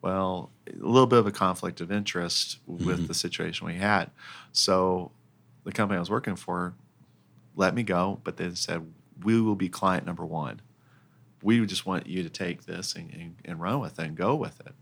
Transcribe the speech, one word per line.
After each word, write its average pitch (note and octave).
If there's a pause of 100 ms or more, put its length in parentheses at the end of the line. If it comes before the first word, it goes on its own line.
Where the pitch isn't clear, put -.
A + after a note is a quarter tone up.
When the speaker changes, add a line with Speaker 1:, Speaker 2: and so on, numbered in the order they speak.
Speaker 1:
Well, F#2 (180)
a -
little B2
bit A#2+
of G#2
a G2+
conflict F#2
of F2
interest G2+
with F2
Speaker 2:
Mm-hmm. F2
Speaker 1:
the E2
situation E2+
we E2+
had. G2+ (420)
So F#2 (520)
the -
company G#2
I -
was F2
working G#2+
for F2+ (840)
let F#2+
me A#2+
go, F#2
but -
they F2
said, D#2+ (300)
"We A2+
will A2
be F#2
client F#2
number F2
one. D#2 (840)
We A2+
just F#2
want F#2
you F#2
to E2
take F2
this F2+
and, -
and, E2 (100)
and E2
run F#2
with D#2
it E2
and D#2+
go F#2+
with -
it." -